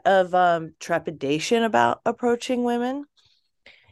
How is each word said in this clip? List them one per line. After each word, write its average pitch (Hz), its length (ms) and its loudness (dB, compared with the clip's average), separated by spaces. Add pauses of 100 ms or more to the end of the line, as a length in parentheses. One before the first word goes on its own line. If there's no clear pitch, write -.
of, 190 300 4
um, 170 440 2
trepidation 160 840 -2
about 233 420 2
approaching 240 580 -2
women, 247 420 -4 (880)